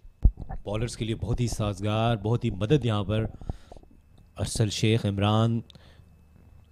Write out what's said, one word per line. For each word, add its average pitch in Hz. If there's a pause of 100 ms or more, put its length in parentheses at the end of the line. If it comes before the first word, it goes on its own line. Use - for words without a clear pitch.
(640)
बॉलर्स 110
के 120
लिए 110
बहुत 117
ही 120
साजगार, 107
बहुत 107
ही 113
मदद 110
यहाँ 104
पर। 107 (1040)
अरसल 104
शेख, 110
इमरान, 107 (1080)